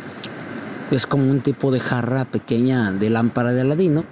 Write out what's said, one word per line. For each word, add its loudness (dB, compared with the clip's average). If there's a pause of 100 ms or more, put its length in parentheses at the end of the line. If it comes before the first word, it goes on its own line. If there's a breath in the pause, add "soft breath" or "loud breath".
(920)
Es 0
como 2
un 2
tipo 0
de 2
jarra 0
pequeña 0
de 0
lámpara 2
de 2
Aladino 2